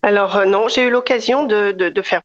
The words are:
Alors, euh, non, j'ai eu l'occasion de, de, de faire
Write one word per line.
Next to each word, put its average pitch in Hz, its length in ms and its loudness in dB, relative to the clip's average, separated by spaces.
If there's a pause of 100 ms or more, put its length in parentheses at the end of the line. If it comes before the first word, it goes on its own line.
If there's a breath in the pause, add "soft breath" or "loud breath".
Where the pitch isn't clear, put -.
Alors, 202 300 0
euh, 196 100 2
non, 196 220 2
j'ai 247 160 0
eu 247 80 2
l'occasion 247 560 0
de, 208 240 0
de, 185 180 -2
de 185 140 -4
faire 180 220 -2